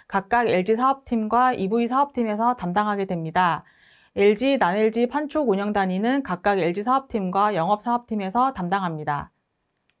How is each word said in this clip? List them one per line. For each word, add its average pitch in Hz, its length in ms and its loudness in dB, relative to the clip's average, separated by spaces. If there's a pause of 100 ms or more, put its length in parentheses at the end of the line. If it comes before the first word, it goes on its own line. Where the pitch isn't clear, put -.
각각 220 400 0
엘지 185 260 2
사업팀과 247 800 0
이브이 233 340 0
사업팀에서 240 680 0
담당하게 202 500 -2
됩니다. 170 580 -2 (540)
엘지, 214 400 4
난 185 180 2
엘지 220 320 2
판촉 294 400 -2
운영 202 240 0
단위는 208 520 0
각각 196 360 0
엘지 175 240 0
사업팀과 208 720 0
영업 180 260 0
사업팀에서 240 680 -2
담당합니다. 170 800 -4 (680)